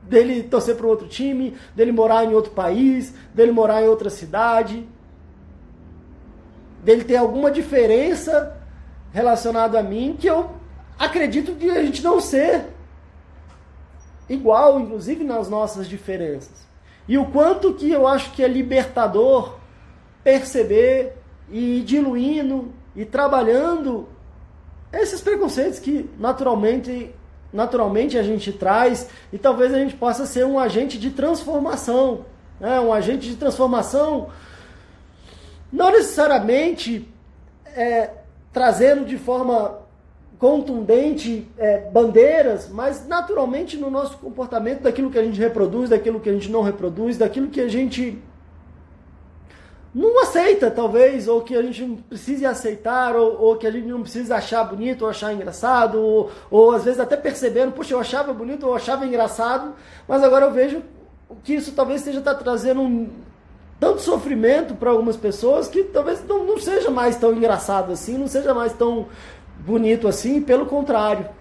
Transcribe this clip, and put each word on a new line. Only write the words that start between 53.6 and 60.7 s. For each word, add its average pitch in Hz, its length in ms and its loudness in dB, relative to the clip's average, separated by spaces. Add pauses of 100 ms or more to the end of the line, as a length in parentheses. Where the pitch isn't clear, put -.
a 220 40 2
gente 233 180 -8
não 240 140 -8
precisa 233 340 -4
achar 226 260 -2
bonito, 220 400 -6
ou 220 80 -2
achar 214 220 -6
engraçado, 220 680 0
ou, 214 300 2 (200)
ou 226 200 8
às 226 140 0
vezes 247 160 0
até 247 160 0
percebendo, 262 560 -2
"Puxa, 302 200 -8
eu 247 60 0
achava 269 340 -4
bonito, 262 340 -8
ou 247 80 0
achava 269 300 -4
engraçado, 247 680 -2 (320)
mas 269 160 2
agora 269 240 6
eu 254 60 2
vejo 277 300 0 (600)